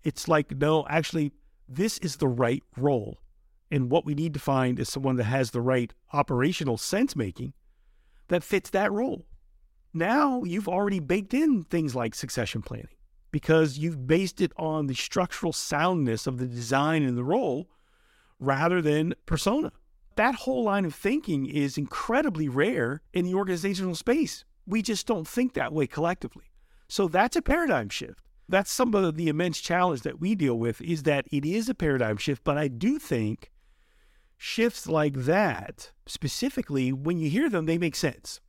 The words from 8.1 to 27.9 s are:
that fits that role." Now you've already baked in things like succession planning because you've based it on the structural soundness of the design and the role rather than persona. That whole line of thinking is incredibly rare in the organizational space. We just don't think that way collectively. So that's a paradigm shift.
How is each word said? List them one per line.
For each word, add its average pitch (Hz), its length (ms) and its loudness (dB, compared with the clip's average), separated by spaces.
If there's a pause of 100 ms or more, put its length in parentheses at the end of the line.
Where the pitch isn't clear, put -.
that 175 160 2
fits - 260 -2
that 196 220 2
role." 214 340 -4 (680)
Now 247 520 2
you've 190 240 -2
already 196 320 0
baked 190 340 0
in 269 300 4
things 156 320 -2
like 117 180 -2
succession 117 480 -4
planning 110 360 -12 (340)
because 156 480 2
you've 151 260 -4
based 175 360 2
it 180 160 0
on 156 300 -2
the 135 60 -2
structural - 600 -2
soundness 151 760 0
of 127 100 -4
the 127 80 -4
design 135 580 0
and 123 140 0
the 123 60 -2
role 160 460 0 (680)
rather 151 440 2
than 151 340 2 (100)
persona. 220 460 0 (460)
That 240 180 4
whole 254 280 -2
line 202 220 2
of 151 100 -4
thinking 190 500 0
is 143 320 -2
incredibly 175 680 0
rare 139 540 0 (100)
in 147 140 0
the 180 80 -2
organizational 185 640 -2
space. - 500 0 (200)
We 214 160 0
just 202 260 -2
don't 180 200 -2
think 247 260 0
that 139 200 -4
way 147 140 2
collectively. - 680 -4 (340)
So 190 220 0
that's 190 260 4
a 330 60 2
paradigm 247 480 2
shift. - 320 -10 (260)